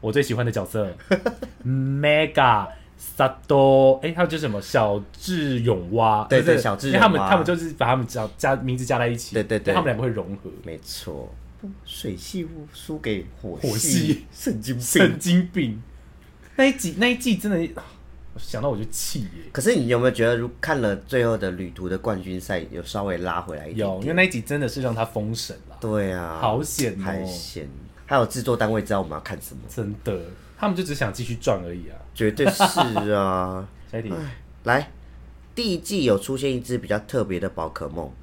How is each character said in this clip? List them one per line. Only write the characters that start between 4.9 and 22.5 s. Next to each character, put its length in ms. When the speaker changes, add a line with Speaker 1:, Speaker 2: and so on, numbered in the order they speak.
Speaker 1:
智 480
永 340
蛙， 340
Speaker 2:
对， 120
Speaker 1:
就 60
是 60
Speaker 2:
对， 80
小 160
智 140
永 100
蛙。 60
Speaker 1:
因 60
为 60
他 20
们， 100
他 60
们 100
就 100
是 180
把 120
他 100
们 100
加， 300
加， 200
名 200
字 80
加 140
在 100
一 80
起， 180
Speaker 2:
对， 100
对， 160
对。 120
Speaker 1:
因 60
为 20
他 0
们 60
两 100
个 60
会 60
融 280
合。 140
Speaker 2:
没 180
错。 500
水 320
系 300
输 240
给 260
火 220
系， 80
Speaker 1:
火 80
系。 540
Speaker 2:
神 280
经 140
病。 100
Speaker 1:
神 340
经 340
病。 300
那 80
一 80
集， 260
那 80
一 100
季 200
真 140
的， 60
我 60
想 200
到 80
我 80
就 140
气 320
耶。 60
Speaker 2:
可 100
是 140
你 100
有 120
没 80
有 40
觉 160
得， 100
如-， 140
看 200
了 160
最 280
后 140
的 140
旅 180
途 180
的 80
冠 240
军 200
赛， 180